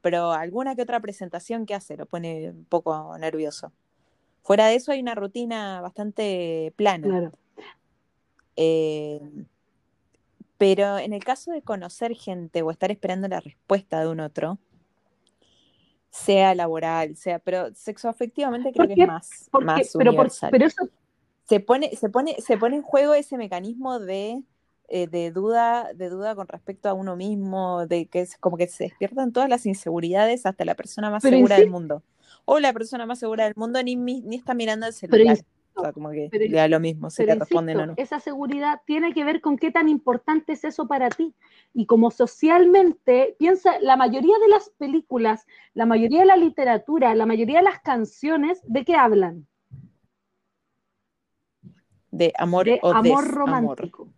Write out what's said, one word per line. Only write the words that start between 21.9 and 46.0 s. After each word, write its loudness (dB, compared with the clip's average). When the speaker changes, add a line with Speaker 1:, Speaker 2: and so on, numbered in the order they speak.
Speaker 1:
se -4
pone, -2
se -2
pone 0
en -6
juego 2
ese -2
mecanismo -8
de, -8
eh, -4
de -6
duda, -2
de -10
duda -8
con -14
respecto -10
a -2
uno -8
mismo, -6
de -2
que -4
es -10
como -2
que -2
se -10
despiertan -6
todas 0
las -2
inseguridades -2
hasta -4
la -2
persona -8
más -6
Speaker 2:
Pero 6
Speaker 1:
segura 8
del 10
Speaker 2:
insisto -2
Speaker 1:
mundo. -6
O 4
la 2
persona -8
más -8
segura -4
del -2
mundo -4
ni -4
mi-, -6
ni -10
está -8
mirando -4
el -8
Speaker 2:
Pero 8
Speaker 1:
celular. -
Speaker 2:
insisto, 4
Speaker 1:
O -10
sea, -6
como -12
que -8
Speaker 2:
pero 0
Speaker 1:
le 0
da 4
lo 2
mismo -6
si -2
Speaker 2:
pero 4
Speaker 1:
le 6
responden -2
o -4
Speaker 2:
insisto, -
Speaker 1:
no. -10
Speaker 2:
esa -6
seguridad -6
tiene -2
que -2
ver -2
con 0
qué -2
tan 2
importante 0
es -10
eso -6
para 0
ti. -6
Y -2
como 6
socialmente, 4
piensa, 2
la 6
mayoría 4
de 6
las 4
películas, -2
la 0
mayoría 4